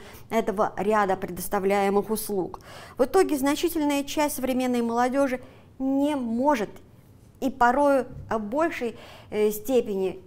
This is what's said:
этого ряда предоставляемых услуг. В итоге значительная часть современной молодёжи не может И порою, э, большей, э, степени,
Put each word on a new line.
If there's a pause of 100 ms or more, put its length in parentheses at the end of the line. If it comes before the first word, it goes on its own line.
(300)
этого
ряда
предоставляемых
услуг. (380)
В
итоге
значительная
часть
современной
молодёжи (380)
не
может (720)
И
порою, (240)
э,
большей, (340)
э,
степени,